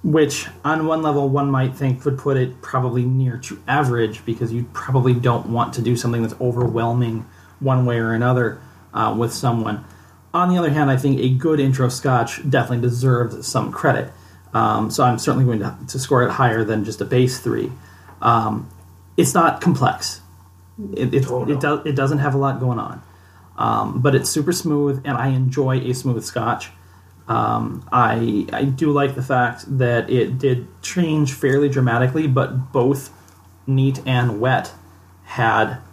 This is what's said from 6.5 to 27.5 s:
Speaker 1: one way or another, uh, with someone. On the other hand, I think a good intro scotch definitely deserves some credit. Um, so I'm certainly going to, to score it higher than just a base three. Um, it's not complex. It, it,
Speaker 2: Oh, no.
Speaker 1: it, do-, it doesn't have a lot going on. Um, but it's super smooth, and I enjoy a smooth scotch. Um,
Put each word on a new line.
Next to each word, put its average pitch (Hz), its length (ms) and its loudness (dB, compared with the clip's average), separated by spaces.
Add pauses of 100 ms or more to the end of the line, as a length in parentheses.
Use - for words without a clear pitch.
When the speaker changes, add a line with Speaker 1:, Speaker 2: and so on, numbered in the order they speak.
Speaker 1:
one 127 240 2
way 120 140 0
or 113 140 0
another, 120 460 0 (340)
uh, 110 240 0
with 117 140 0
someone. 113 540 -2 (480)
On 180 160 2
the 180 80 4
other 170 140 2
hand, 147 200 4
I 131 60 2
think 135 240 2
a 131 80 2
good 143 320 2
intro 131 260 2
scotch 127 500 0 (120)
definitely 123 320 0
deserves 120 680 0
some - 240 -2
credit. - 400 0 (420)
Um, 110 380 0
so 143 140 0
I'm 120 120 4
certainly 131 280 2
going 117 140 2
to, - 180 -6 (100)
to 135 120 -8
score 131 240 2
it 120 80 0
higher 113 340 2
than 107 180 -2
just 107 160 -8
a - 60 -4
base 127 340 2
three. - 320 -4 (500)
Um, 110 480 0 (460)
it's 151 180 2
not 165 280 2
complex. - 580 0 (720)
It, - 200 -2
it, 135 180 0
Speaker 2:
Oh, 123 140 -2
no. 147 80 0
Speaker 1:
it, 131 80 -2
do-, 147 280 -2
it 139 60 -2
doesn't 139 220 0
have 139 160 0
a 139 40 0
lot 135 220 0
going 123 200 0
on. - 220 -10 (560)
Um, 107 440 -2
but 131 120 4
it's 135 160 0
super 151 220 0
smooth, 147 540 0
and 143 120 -2
I 131 100 -2
enjoy 131 520 0
a 123 140 -2
smooth 123 320 -2
scotch. - 440 -4 (600)
Um, 113 640 -2